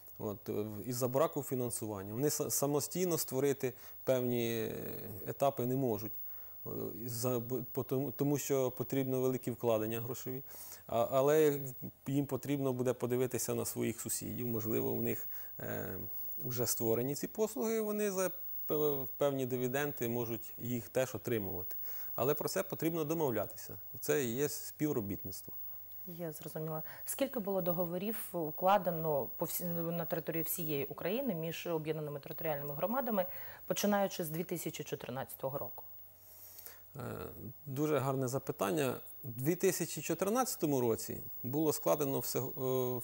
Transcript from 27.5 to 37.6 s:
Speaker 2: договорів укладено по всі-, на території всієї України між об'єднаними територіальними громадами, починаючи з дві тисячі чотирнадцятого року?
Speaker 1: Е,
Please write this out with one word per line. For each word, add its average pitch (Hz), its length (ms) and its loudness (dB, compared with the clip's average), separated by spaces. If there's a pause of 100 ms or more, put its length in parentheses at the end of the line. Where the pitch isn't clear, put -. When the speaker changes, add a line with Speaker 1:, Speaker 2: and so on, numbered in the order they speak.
Speaker 2:
договорів 180 540 0 (160)
укладено 165 1040 2
по - 80 -2
всі-, - 200 -2
на 170 400 0
території 165 380 -2
всієї 151 420 -2
України 233 500 -2
між 160 320 -4
об'єднаними 156 540 -2
територіальними 147 540 -4
громадами, 208 520 2 (400)
починаючи 196 580 4
з 156 40 -2
дві 160 160 0
тисячі 170 400 -4
чотирнадцятого 135 760 -4
року? - 260 -8 (1120)
Speaker 1:
Е, 131 40 -10 (640)